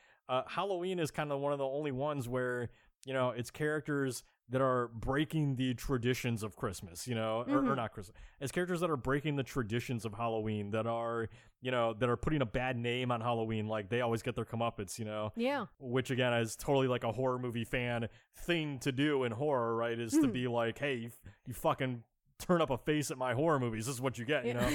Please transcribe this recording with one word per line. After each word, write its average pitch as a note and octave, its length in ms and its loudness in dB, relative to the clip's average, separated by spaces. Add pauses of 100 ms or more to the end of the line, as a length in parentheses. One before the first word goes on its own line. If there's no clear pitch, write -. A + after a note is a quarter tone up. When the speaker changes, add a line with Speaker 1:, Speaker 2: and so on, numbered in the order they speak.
(280)
Speaker 1:
Uh, B2+ 180 0
Halloween F#3 540 -2
is D3+ 100 2
kinda D3 260 -2
one C#3+ 160 0
of C#3+ 60 0
the C#3 80 0
only C#3+ 260 -2
ones C3+ 380 -2
where, B2 400 0 (380)
you C3 60 -4
know, B2+ 180 2
it's A#2+ 180 -6
characters D3 760 0 (280)
that C3 100 2
are B2+ 260 4
breaking C#3 720 0
the B2+ 180 2
traditions A#2+ 640 0
of G#2+ 140 -6
Christmas, F#2+ 520 -8
you A#2+ 60 -2
know, A2 340 0
or, C#4+ 100 2
or C#4 40 4
Speaker 2:
Mm-hmm. A#3+ 140 2
Speaker 1:
not A#2 180 -4
Christmas. - 240 -14 (240)
It's C#3 100 -4
characters F3 280 -2
that E3+ 100 2
are D3+ 80 0
breaking C#3+ 380 0
the C#3 80 0
traditions A#2+ 640 -2
of G#2 100 -6
Halloween, G#2+ 560 0
that A2 160 0
are, A#2 420 0 (320)
you B2+ 80 -4
know, A#2 240 4
that A#2+ 160 2
are A#2+ 80 4
putting D#3 240 2
a A#2+ 60 2
bad B2+ 280 0
name B2 360 0
on A#2 100 0
Halloween. A2+ 460 0
Like, G#2+ 220 -2
they A#2+ 120 2
always A#2 220 0
get B2 100 -2
their A2+ 120 -2
comeuppance, A#2 520 -4
you A2+ 80 -4
know? G#2+ 300 -2
Speaker 2:
Yeah. A#3+ 320 -2 (100)
Speaker 1:
Which, B2+ 320 -2
again, B2 240 2
is A2+ 220 2
totally, C3+ 320 2
like, B2 160 0
a A#2 80 0
horror B2+ 260 0
movie A#2+ 260 -2
fan A#2+ 460 -2 (280)
thing D#3 420 -2
to C#3+ 120 0
do C#3 320 4
in A#2+ 100 0
horror, A#2+ 420 2
right? A#2 240 0
Is A#2 140 -4
to D#4 80 6
Speaker 2:
Mm-hmm. C4 100 4
Speaker 1:
be B2 160 0
like, A#2 320 0
"Hey, C#3+ 160 -2
you, A#2 140 -6
f-, - 220 -20 (140)
you B2 80 -8
fucking C3 480 0 (380)
turn F3 200 4
up C#3+ 120 4
a A#2+ 80 0
face D3+ 320 0
at C3 80 -8
my B2+ 160 0
horror D3+ 240 4
movies. A2+ 260 0
This C#3 80 -4
is A#2+ 80 -6
what C3 160 0
you A#2 80 -6
get," D3 220 0
you A#3+ 80 -2
Speaker 2:
Yeah. - 200 2